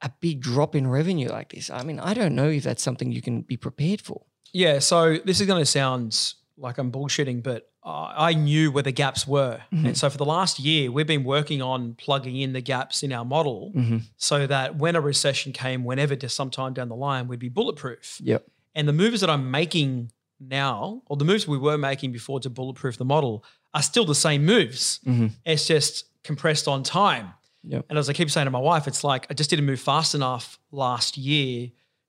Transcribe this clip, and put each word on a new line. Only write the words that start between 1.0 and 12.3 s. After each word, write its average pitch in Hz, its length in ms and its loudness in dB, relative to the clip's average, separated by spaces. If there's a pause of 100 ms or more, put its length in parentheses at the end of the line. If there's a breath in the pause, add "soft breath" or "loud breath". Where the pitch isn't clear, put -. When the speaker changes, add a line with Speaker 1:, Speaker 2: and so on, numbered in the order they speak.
Speaker 1:
like 107 240 -8
this? - 160 -10
I 127 140 -8
mean, 156 160 -8
I 190 140 -2
don't 214 220 2
know 139 140 4
if 147 140 0
that's 127 180 -2
something 127 300 -4
you 120 100 -4
can 117 200 -4
be - 160 -6
prepared 151 440 -2
for. - 220 -14 (320)
Speaker 2:
Yeah, 170 240 4
so 165 460 4
this 185 160 2
is 202 60 0
gonna 180 180 4
sound 127 680 0 (240)
like 123 200 -10
I'm 127 140 -4
bullshitting, 131 500 -2
but 120 300 -6 (120)
I, 82 460 -2
I 170 60 4
knew 151 360 4
where 139 120 0
the 139 80 -2
gaps 135 360 -2
were. 135 320 2 (140)
Speaker 1:
Mm-hmm. 156 140 2
Speaker 2:
And - 100 0
so 139 140 2
for 139 80 -8
the 143 60 0
last 170 340 0
year, 139 320 2
we've 147 160 0
been 151 160 2
working 139 400 0
on 123 320 -4
plugging 131 440 -2